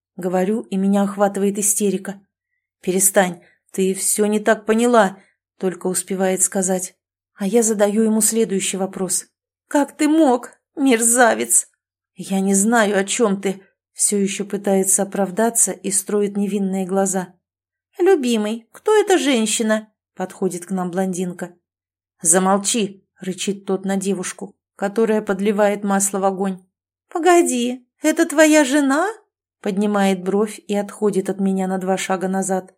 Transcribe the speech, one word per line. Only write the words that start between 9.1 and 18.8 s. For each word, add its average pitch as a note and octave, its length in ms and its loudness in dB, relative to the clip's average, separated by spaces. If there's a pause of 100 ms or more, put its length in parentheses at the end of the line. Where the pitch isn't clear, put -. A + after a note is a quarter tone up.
"Как C#4+ 280 0
ты D4+ 120 0
мог, C#4+ 440 2 (240)
мерзавец?" A#3 920 2 (460)
"Я F#3+ 260 -4
не G3 140 0
знаю, G#3 440 2
о G3 60 0
чем G3 360 0
ты", F#3+ 220 -4 (300)
все - 240 -2
еще G3 280 -2
пытается G3 580 0
оправдаться G3 680 0
и - 180 -8
строит G#3 460 -2
невинные F#3+ 500 -2
глаза. F#3 480 -2 (640)
"Любимый, A#3+ 760 0
кто - 220 -2